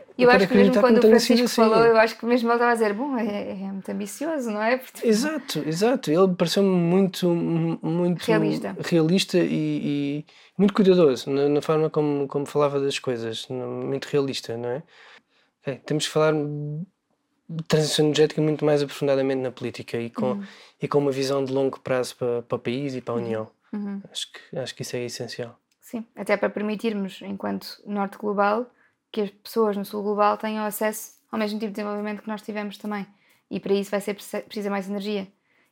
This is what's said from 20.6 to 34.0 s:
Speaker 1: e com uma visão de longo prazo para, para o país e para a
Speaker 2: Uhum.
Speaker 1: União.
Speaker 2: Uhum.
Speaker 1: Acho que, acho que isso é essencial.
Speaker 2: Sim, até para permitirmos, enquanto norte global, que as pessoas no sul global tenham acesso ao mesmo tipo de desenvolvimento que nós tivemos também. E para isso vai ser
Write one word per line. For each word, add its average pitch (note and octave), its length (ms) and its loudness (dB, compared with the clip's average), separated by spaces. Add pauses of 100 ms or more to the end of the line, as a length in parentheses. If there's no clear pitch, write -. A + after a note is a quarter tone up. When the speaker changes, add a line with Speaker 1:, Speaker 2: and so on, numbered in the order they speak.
Speaker 1:
e C#3+ 60 -4
com C#3+ 120 2
uma C#3+ 120 0
visão C3+ 320 -2
de C3 80 -4
longo C3+ 280 -2
prazo B2+ 360 -4
para, A#2+ 280 -4
para - 120 -6
o A#2 40 -2
país C3 360 -6
e B2+ 60 -8
para A#2+ 120 -6
a A#2 40 -2
Speaker 2:
Uhum. A#2+ 60 -4
Speaker 1:
União. A2 240 -4 (260)
Speaker 2:
Uhum. G3+ 280 -8 (100)
Speaker 1:
Acho - 200 -10
que, - 260 -14
acho B2+ 180 -8
que - 60 -12
isso B2+ 140 -10
é B2 100 -4
essencial. A#2+ 520 -10 (240)
Speaker 2:
Sim, A3+ 240 -12 (100)
até G3+ 220 -2
para G#3 120 0
permitirmos, G#3 720 -4
enquanto G3 640 -8
norte G3+ 320 -6
global, G#3 540 -2 (400)
que - 100 -8
as G3 80 -2
pessoas G#3+ 460 -2
no G3+ 80 -6
sul G#3 180 -10
global G#3 360 0
tenham G#3+ 260 -6
acesso G#3+ 520 -4 (140)
ao A3+ 80 -6
mesmo G#3+ 220 -2
tipo A3 120 -6
de G3 40 -10
desenvolvimento G#3 460 -6
que - 80 -12
nós G#3 120 -8
tivemos G#3 360 -10
também. G#3 280 -8 (440)
E F#3+ 100 -6
para G3 140 -2
isso G3 180 -2
vai G3+ 80 -2
ser G3+ 140 -6